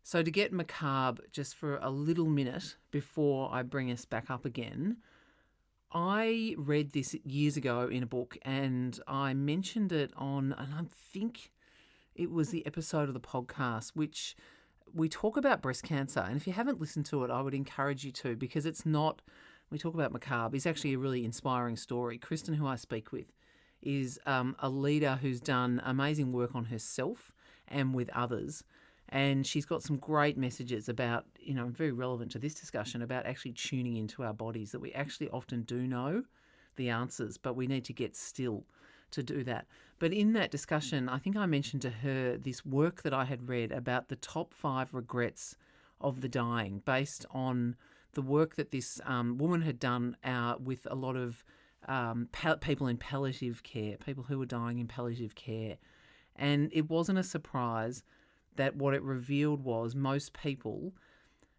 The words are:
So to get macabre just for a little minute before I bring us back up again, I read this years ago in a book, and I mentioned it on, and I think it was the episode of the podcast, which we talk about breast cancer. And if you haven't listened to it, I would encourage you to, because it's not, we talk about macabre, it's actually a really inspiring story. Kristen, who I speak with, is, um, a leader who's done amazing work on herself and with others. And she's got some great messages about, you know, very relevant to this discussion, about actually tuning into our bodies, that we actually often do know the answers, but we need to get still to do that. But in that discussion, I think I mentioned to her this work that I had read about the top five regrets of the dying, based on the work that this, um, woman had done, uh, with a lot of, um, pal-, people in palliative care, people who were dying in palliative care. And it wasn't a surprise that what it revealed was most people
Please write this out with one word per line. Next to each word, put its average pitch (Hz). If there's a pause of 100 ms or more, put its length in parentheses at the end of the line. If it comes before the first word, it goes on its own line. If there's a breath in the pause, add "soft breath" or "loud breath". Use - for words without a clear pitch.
So 170
to 165
get 196
macabre 135 (100)
just 139
for 143
a 135
little 160
minute 139 (140)
before 143
I 127
bring 127
us 123
back 113
up 123
again, 139 (920 soft breath)
I 220
read 147
this 143
years 143
ago 123
in 127
a 120
book, 123
and 131
I 139
mentioned 175
it 147
on, 139
and 135
I 160 (320)
think 220 (640 soft breath)
it 170
was 160
the 170
episode 156
of 135
the 123
podcast, 123
which - (580 loud breath)
we 160
talk 208
about 262
breast 131
cancer. 139
And 104
if 147
you 180
haven't 233
listened 147
to 139
it, 123
I 123
would 139
encourage 139
you 135
to, 120
because 135
it's 160
not, 156 (480 loud breath)
we 151
talk 165
about 156
macabre, 120
it's 135
actually 151
a 127
really 127
inspiring 120
story. 120
Kristen, 156
who 151
I 131
speak -
with, - (520 soft breath)
is, 135
um, 131
a 139
leader 139
who's 127
done 123
amazing 139
work 123
on 117
herself 127 (400 loud breath)
and 131
with 123
others. 120 (460 soft breath)
And 139
she's -
got -
some 143
great 147
messages 123
about, 120 (140)
you 143
know, 123
very 143
relevant 123
to 113
this 147
discussion, 120
about 127
actually 127
tuning 123
into 110
our 110
bodies, 113
that 123
we -
actually 143
often 120
do 123
know 139 (520 soft breath)
the 123
answers, 117
but 123
we 127
need 131
to 123
get 117
still 117 (460 loud breath)
to 143
do 139
that. 113 (320 loud breath)
But 170
in 208
that 208
discussion, 143
I 127
think 196
I 208
mentioned 139
to 127
her 127
this 127
work 151
that 143
I 131
had 127
read 120
about 127
the 135
top -
five 131
regrets 123 (460 soft breath)
of 131
the 135
dying, 117
based 135
on 123 (380 loud breath)
the 147
work 147
that -
this, -
um, 120
woman 170
had 143
done, 123
uh, 120
with 127
a 131
lot 131
of, 120 (440 soft breath)
um, 120
pal-, 160
people 143
in 120
palliative 131
care, 107
people 135
who 135
were 131
dying 120
in 117
palliative 117
care. 110 (600 loud breath)
And 143
it 156
wasn't 170
a 180
surprise 120 (540 soft breath)
that 135
what 139
it 139
revealed 139
was 117
most 139
people 139 (640 soft breath)